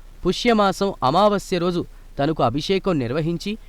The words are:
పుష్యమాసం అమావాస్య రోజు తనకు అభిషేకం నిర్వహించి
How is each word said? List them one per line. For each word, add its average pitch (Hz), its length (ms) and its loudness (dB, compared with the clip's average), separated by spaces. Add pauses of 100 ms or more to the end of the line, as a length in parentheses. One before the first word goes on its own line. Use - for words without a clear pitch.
(260)
పుష్యమాసం 202 680 2 (120)
అమావాస్య 185 540 2
రోజు 170 280 -2 (320)
తనకు 156 240 0
అభిషేకం 156 560 0
నిర్వహించి 165 600 -4 (100)